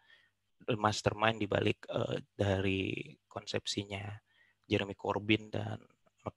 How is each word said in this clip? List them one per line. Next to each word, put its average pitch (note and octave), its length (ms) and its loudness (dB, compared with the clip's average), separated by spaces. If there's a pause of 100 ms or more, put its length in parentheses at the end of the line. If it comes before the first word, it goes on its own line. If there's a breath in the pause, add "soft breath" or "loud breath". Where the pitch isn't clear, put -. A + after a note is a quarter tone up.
(760 soft breath)
mastermind G#2+ 600 2
di G#2 80 -2
balik, G#2 480 2
eh, - 400 -2
dari F#2+ 720 0 (240)
konsepsinya G2+ 720 -6 (640 soft breath)
Jeremy G2 320 0
Corbyn G#2 560 2
dan G#2+ 240 -4 (600)